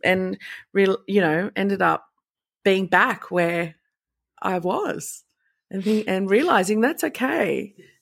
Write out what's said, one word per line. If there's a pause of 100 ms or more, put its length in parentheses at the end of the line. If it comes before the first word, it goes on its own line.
and (360)
real, (100)
you
know,
ended
up (600)
being
back
where (680)
I
was (480)
and
think,
and
realizing
that's
okay (280)